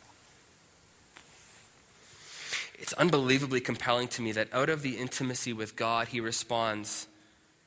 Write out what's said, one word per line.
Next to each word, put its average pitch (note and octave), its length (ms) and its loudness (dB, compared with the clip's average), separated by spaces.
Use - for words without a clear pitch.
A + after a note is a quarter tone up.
It's - 140 -2
unbelievably C3+ 680 4
compelling B2 460 2
to B2 160 -4
me A2+ 80 0
that G#2+ 200 0
out C3 180 2
of D#3 120 0
the C3 160 -4
intimacy B2 560 -2
with G#2+ 220 -6
God, A#2 320 0
he A#2+ 120 -4
responds, A2+ 880 0